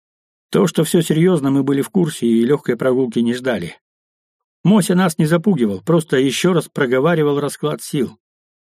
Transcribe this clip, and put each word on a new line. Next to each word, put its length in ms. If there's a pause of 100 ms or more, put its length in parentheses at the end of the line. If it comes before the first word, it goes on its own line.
(520)
То, 160
что 160
всё 180
серьёзно, 480
мы 140
были 180
в 80
курсе 380
и 180
лёгкой 320
прогулки 400
не 160
ждали. 440 (840)
Мося 300
нас 240
не 80
запугивал, 560
просто 360
ещё 360
раз 140
проговаривал 720
расклад 420
сил. 380 (520)